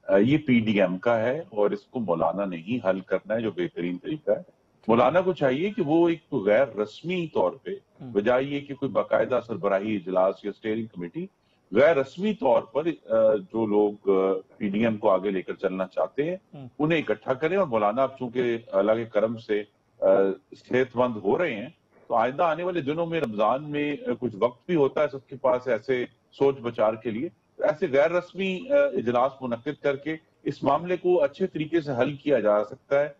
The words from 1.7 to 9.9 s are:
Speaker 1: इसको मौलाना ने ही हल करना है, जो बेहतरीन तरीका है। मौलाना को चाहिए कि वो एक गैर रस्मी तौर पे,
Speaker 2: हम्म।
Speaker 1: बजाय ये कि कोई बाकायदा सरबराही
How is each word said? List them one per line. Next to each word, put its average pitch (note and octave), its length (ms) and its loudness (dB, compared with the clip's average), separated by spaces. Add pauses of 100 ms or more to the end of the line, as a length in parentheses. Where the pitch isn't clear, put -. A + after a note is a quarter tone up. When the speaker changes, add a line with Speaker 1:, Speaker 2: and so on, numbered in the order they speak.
Speaker 1:
इसको B2 260 -10
मौलाना F2 460 -2
ने F2 120 -8
ही G2 280 -6
हल F#2+ 160 0
करना G2 340 -4
है, A#2+ 60 -2
जो A2 100 -2
बेहतरीन F2 460 -6
तरीका D3+ 360 -4
है। - 120 -4 (440)
मौलाना B2 320 4
को F#3 120 -2
चाहिए D3+ 380 0
कि G3+ 100 -6
वो E3 280 2
एक E3 120 -4 (120)
गैर A2 460 2
रस्मी D#3+ 540 -6
तौर F2+ 320 0
पे, F2+ 60 -8
Speaker 2:
हम्म। A#2+ 420 -14
Speaker 1:
बजाय B2 320 2
ये C#3+ 160 -6
कि C#3 120 -14
कोई C3+ 160 -6
बाकायदा A2+ 500 0
सरबराही G2+ 560 -2